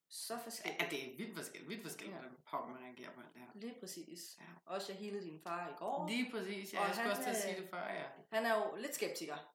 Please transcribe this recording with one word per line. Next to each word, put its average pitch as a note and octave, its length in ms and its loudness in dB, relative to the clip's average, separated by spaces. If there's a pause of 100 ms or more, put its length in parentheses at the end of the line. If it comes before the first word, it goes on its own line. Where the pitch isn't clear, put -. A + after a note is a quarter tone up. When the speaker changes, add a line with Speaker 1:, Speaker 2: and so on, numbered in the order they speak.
Speaker 1:
så - 300 -2
forskelligt. - 440 -2
Speaker 2:
Ja, E3+ 80 4
det C3 220 0
er A#2+ 40 -10
vildt G#3 200 -4
forskelligt, - 320 -6
vildt A3 140 -2
forskelligt, F3 340 -6
Speaker 1:
Ja. C3 40 -6
Speaker 2:
hvordan B2+ 180 -10 (120)
pokker B2 240 0
man B2+ 100 -10
reagerer B2 260 -8
på B2 100 -12
alt - 140 -14
det B2 80 -14
her. B2 120 -14
Speaker 1:
Lige A3+ 260 -6
præcis. - 600 -8
Speaker 2:
Ja. D#3 40 -12 (220)
Speaker 1:
Også G3 260 -2
jeg F#3+ 80 -4
healede G3+ 240 -2
din D#3 160 -6
far F3 280 -2
i C#3+ 100 -4
går. F3 300 2
Speaker 2:
Lige A#3+ 220 4
præcis, G3 440 -2
ja. - 60 2
Speaker 1:
Og G3+ 60 8
Speaker 2:
Jeg - 80 6
skulle A3+ 80 4
Speaker 1:
han, G#3+ 80 6
Speaker 2:
også G3+ 120 4
til - 80 4
at A3+ 60 4
sige G3 200 4
Speaker 1:
øh, F#3+ 60 -2
Speaker 2:
det F#3+ 80 -6
før, F3 180 0
ja. D3+ 160 0 (280)
Speaker 1:
han A3+ 140 6
er A3+ 100 10
jo D#3+ 200 4
lidt B3+ 180 0
skeptiker. D#3+ 420 0 (180)